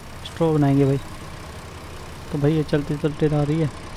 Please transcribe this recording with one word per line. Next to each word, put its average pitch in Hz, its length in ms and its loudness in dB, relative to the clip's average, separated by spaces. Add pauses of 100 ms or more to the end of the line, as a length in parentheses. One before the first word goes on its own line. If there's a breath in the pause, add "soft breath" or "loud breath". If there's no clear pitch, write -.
(260)
स्ट्रॉ 160 280 2
बनाएंगे 139 320 6
भाई। 135 120 4 (1300)
तो 156 60 -2
भाई, 147 160 4
ये 156 100 2
चलते 147 340 0
चलते 147 380 2
आ 147 80 4
रही 151 160 2
है। 151 100 2 (260)